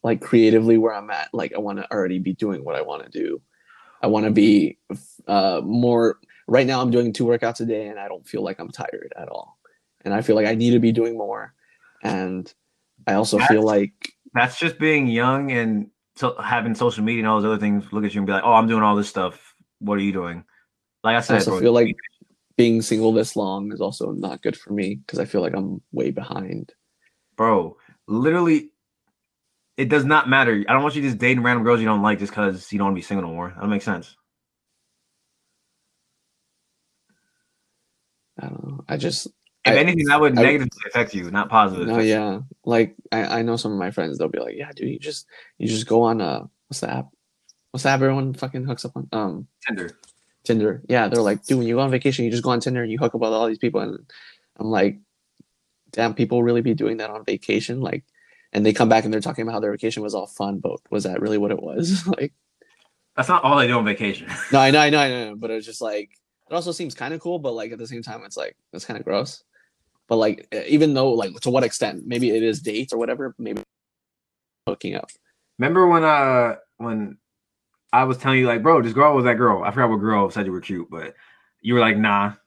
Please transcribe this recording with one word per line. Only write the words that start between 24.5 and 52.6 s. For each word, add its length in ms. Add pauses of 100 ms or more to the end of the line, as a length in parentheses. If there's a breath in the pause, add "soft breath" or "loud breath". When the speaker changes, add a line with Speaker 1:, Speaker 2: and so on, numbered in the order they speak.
Speaker 1:
for 180
me 340
'cause 100
I 60
feel 160
like 140
I'm 260 (120)
way 180
behind. 600 (640)
Speaker 2:
Bro, 420 (280 soft breath)
literally, 680 (1080)
it 100
does 160
not 240
matter. 400
I 60
don't 80
want 140
you 60
just 160
dating 240
random 220
girls 160
you 60
don't 160
like 160
just 160
'cause 380
you 60
don't 100
wanna 80
be 60
single 240
no 80
more. 160
That 100
don't 100
make 120
sense. 340 (4000)
Speaker 1:
I 100
don't 200
know. 200
I 80
just 300 (380)
Speaker 2:
If 80
Speaker 1:
I, 40
Speaker 2:
anything, 300
that 140
would 180
Speaker 1:
I 40
Speaker 2:
negatively 440
affect 280
you, 160
not 180
positive 400
Speaker 1:
No, 60
Speaker 2:
affect 120
you. 60
Speaker 1:
yeah. 280 (240)
Like, 300 (160)
I, 280
I 40
know 140
some 160
of 60
my 120
friends, 280
they'll 100
be 100
like, 180
Yeah, 160
dude, 180
you 80
just, 280 (320 loud breath)
you 80
just 200
go 160
on, 180
uh, 260 (220)
what's 120
the 100
app? 180 (640)
What's 140
the 40
app 120
everyone 340
fucking 300
hooks 200
up 120
on? 160
Um, 360 (180)
Speaker 2:
Tinder. 240 (560)
Speaker 1:
Tinder. 420
Yeah, 200
they're 140
like, 220
"Dude, 140
when 80
you 100
go 60
on 80
vacation, 340
you 60
just 120
go 80
on 100